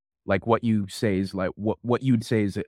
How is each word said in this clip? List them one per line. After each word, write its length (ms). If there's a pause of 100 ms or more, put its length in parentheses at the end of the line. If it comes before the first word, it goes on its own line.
(260)
like, 200
what 180
you 240
say 300
is, 160
like, 220
what, 260
what 220
you'd 200
say 200
is 120
a, 120